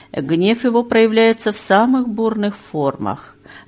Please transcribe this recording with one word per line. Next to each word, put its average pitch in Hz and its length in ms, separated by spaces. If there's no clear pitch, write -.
Гнев 170 540
его 240 200
проявляется 226 680
в - 60
самых 240 500
бурных 214 480
формах. - 800